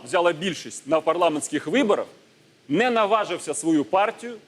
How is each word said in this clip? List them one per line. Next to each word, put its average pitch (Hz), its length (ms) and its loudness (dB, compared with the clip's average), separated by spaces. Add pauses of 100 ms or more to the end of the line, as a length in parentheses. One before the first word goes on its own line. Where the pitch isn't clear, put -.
взяла 175 280 2
більшість 151 540 -8
на 156 140 2
парламентських 156 640 0
виборах, 190 400 2 (600)
не 214 240 2
наважився 202 640 0
свою 156 320 2
партію 220 520 0 (100)